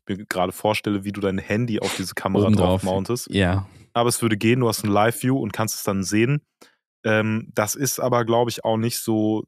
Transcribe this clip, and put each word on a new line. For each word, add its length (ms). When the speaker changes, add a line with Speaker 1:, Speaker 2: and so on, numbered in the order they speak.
Speaker 1:
mir 180
gerade 260
vorstelle, 520
wie 80
du 80
dein 180
Handy 400
auf 180
diese 180
Kamera 320
Speaker 2:
Oben 100
Speaker 1:
drauf 100
Speaker 2:
drauf. 160
Speaker 1:
mountest. 480
Speaker 2:
Ja. 380
Speaker 1:
Aber 140
es 140
würde 160
gehen, 220
du 80
hast 160
ein 60
Live-View 480
und 140
kannst 220
es 80
dann 200
sehen. 380
Ähm, 480
das 220
ist 260
aber, 240
glaub 240
ich, 160
auch 140
nicht 220
so, 480